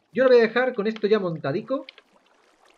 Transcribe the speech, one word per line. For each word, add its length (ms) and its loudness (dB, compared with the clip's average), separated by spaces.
Yo 120 0
lo 60 4
voy 80 8
a 40 4
dejar 320 -2
con 100 -4
esto 220 -4
ya 120 2
montadico. 640 -6